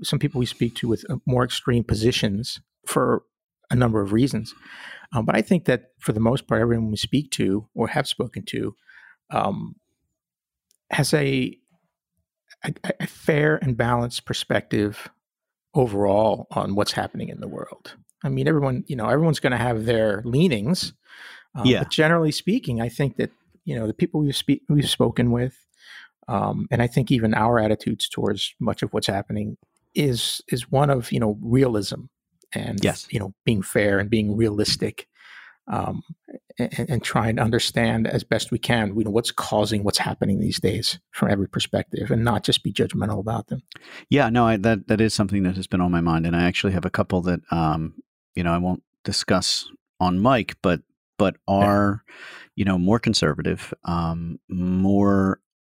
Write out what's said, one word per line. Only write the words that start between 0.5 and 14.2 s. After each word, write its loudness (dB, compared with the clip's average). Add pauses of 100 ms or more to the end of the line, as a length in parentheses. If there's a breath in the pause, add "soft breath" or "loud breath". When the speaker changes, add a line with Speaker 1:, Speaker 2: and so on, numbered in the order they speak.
Speaker 1:
to -4
with, -2
uh, -4 (100)
more 2
extreme 0
positions 0 (280)
for 0 (480)
a 2
number 2
of -4
reasons. 0 (580 loud breath)
Um, 0
but 2
I 2
think 2
that 0
for -2
the -2
most 0
part, 2
everyone 0
we -4
speak -4
to -2
or -2
have -4
spoken -6
to, -8 (540 loud breath)
um, -4 (1120)
has 0
a, 0 (1080)
a, -6 (260)
a -6
fair 0
and -2
balanced -2